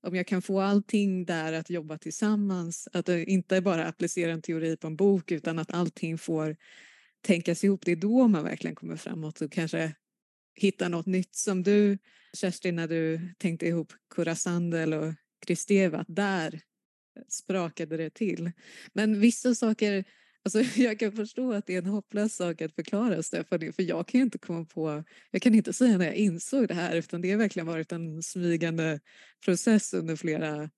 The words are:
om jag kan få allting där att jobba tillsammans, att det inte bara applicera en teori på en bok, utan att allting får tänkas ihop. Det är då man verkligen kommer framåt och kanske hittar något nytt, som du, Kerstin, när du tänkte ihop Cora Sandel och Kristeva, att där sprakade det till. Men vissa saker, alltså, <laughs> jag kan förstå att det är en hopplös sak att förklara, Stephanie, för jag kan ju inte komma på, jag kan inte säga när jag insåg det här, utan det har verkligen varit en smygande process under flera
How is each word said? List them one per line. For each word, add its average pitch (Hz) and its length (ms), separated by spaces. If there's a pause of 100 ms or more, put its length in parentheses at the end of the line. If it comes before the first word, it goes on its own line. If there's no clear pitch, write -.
om 180 140
jag 180 120
kan 185 140
få 190 180
allting 202 640
där 160 280
att 160 160
jobba 156 280
tillsammans, 190 960
att 175 120
det 170 200
inte 190 360
bara 170 240
applicera 170 460
en 160 100
teori 160 360
på 165 100
en 160 80
bok, 196 360
utan 165 280
att 156 140
allting 165 440
får 156 380 (680)
tänkas 170 420
ihop. 196 220
Det 180 60
är 175 40
då 226 320
man 175 160
verkligen 165 320
kommer 165 200
framåt 156 460
och 147 100
kanske 160 440 (600)
hittar 185 340
något 170 160
nytt, 185 300
som 185 280
du, 202 340 (360)
Kerstin, 180 420
när 165 120
du 165 500
tänkte 170 300
ihop 165 260 (140)
Cora 165 280
Sandel 165 580
och 156 200 (320)
Kristeva, 180 520
att 165 180
där 180 460 (680)
sprakade 165 680
det 160 120
till. 170 420 (420)
Men 214 260
vissa 233 360
saker, 208 500 (380)
alltså, 214 180
<laughs> 240 200
jag 214 180
kan 214 120
förstå 226 420
att 202 140
det 180 80
är 180 60
en 175 40
hopplös 208 500
sak 170 260
att 160 140
förklara, 202 480
Stephanie, - 480
för - 120
jag 170 240
kan 254 120
ju 269 40
inte 233 140
komma 170 280
på, 156 380 (280)
jag 190 100
kan 226 140
inte - 180
säga 240 240
när 180 80
jag 156 100
insåg 202 520
det - 60
här, 175 220
utan 170 260
det 180 100
har 208 60
verkligen 196 300
varit 160 240
en 165 320
smygande 165 760 (460)
process 202 480
under 165 220
flera 151 640